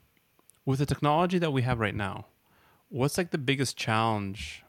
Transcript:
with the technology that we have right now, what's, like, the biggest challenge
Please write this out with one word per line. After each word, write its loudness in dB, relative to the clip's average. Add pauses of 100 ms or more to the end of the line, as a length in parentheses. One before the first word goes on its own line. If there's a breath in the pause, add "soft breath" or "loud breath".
(640)
with 0
the 0
technology 2
that 0
we 2
have 0
right 0
now, -6 (600 soft breath)
what's, 0
like, -2
the -4
biggest 0
challenge 0